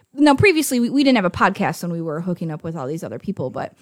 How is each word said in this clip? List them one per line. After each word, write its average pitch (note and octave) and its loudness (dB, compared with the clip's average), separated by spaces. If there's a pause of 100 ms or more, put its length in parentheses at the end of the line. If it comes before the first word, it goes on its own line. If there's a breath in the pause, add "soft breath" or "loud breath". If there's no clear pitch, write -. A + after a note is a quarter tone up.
(140 loud breath)
now C#4+ 6
previously D#4 2
we, A#3+ 2
we C#4 2
didn't C4 4
have G3+ 2
a F3 2
podcast G3 0
when F3 -6
we E3+ -4
were D#3+ -4
hooking F3 -4
up D3+ -10
with D#3+ -8
all C3+ -6
these D#3+ -6
other - -8
people, D3 -6
but C3+ -8